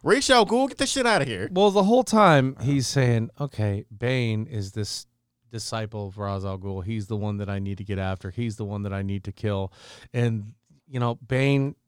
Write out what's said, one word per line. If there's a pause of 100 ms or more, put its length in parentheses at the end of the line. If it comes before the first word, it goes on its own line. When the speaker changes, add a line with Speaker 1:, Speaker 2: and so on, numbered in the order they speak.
Speaker 1:
Ra's
al
Ghul,
get
the
shit
outta
here."
Speaker 2:
Well,
the
whole
time
he's
saying, (100)
"Okay, (120)
Bane
is
this (440)
disciple
of
Ra's
al
Ghul.
He's
the
one
that
I
need
to
get
after.
He's
the
one
that
I
need
to
kill." (400)
And, (360)
you
know,
Bane, (140)